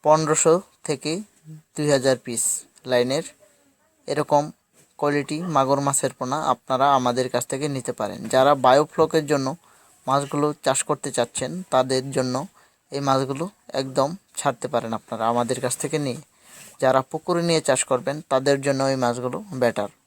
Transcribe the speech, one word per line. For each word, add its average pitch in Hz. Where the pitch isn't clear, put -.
পনেরোশো 156
থেকে 151
দুই 147
হাজার 131
পিস 117
লাইনের। 127
এরকম 147
কোয়ালিটি 147
মাগুর 135
মাছের 139
পোনা 131
আপনারা 131
আমাদের 123
কাছ 123
থেকে 139
নিতে 127
পারেন। 101
যারা 131
বায়োফ্লকের 151
জন্য 135
মাছগুলো 143
চাষ 131
করতে 143
চাচ্ছেন, 131
তাদের 131
জন্য 127
এই 143
মাছগুলো 135
একদম 135
ছাড়তে 135
পারেন 113
আপনারা 113
আমাদের 120
কাছ 127
থেকে 151
নিয়ে। 131
যারা 131
পুকুরে 170
নিয়ে 160
চাষ 131
করবেন, 131
তাদের 139
জন্য 135
এই 131
মাছগুলো 123
বেটার। 107